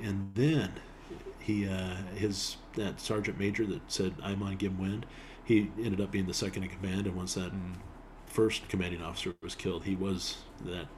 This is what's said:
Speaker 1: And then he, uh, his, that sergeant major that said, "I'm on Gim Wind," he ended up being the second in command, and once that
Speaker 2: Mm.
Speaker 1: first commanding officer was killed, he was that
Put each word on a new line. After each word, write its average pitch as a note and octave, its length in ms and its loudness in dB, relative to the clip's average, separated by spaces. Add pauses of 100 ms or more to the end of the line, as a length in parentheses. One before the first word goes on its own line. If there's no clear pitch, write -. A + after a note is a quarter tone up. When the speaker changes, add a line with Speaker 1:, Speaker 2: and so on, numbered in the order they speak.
Speaker 1:
And G2 320 0
then B2 380 6 (680)
he, G#2 300 2
uh, F#2 280 -2 (180)
his, G2 420 0 (180)
that G#2 260 -2
sergeant G#2+ 380 0
major G#2 280 2
that F2+ 140 -2 (100)
said, F#2 320 2
"I'm G2 200 0
on G2 140 0
Gim F#2+ 220 0
Wind," G2 280 0 (380)
he G#2 260 8 (120)
ended G2+ 180 2
up G2 100 0
being G2 160 2
the F2 80 0
second G2 300 0
in F2+ 40 -4
command, F#2+ 380 0
and F#2 100 0
once F2+ 180 -2
that F2+ 180 -2
Speaker 2:
Mm. F2+ 220 -4 (520)
Speaker 1:
first - 420 4
commanding F2 340 0
officer E2+ 400 -4
was E2+ 120 -6
killed, F2 300 -2
he F#2+ 120 2
was F#2+ 420 0 (260)
that F2 220 -4 (120)